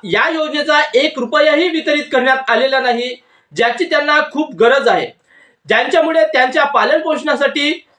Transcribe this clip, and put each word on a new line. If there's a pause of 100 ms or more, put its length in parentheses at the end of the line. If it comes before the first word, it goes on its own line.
या
योजनेचा (140)
एक
रुपयाही
वितरित (100)
करण्यात
आलेला
नाही, (340)
ज्याची
त्यांना (120)
खूप
गरज
आहे, (640)
ज्यांच्यामुळे
त्यांच्या
पालन
पोषणासाठी (120)